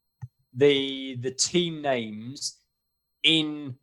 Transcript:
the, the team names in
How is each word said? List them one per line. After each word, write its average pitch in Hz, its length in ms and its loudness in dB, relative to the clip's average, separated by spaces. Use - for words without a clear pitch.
the, 135 640 2
the 127 100 -4
team 170 520 -2
names 120 720 -4
in 151 600 0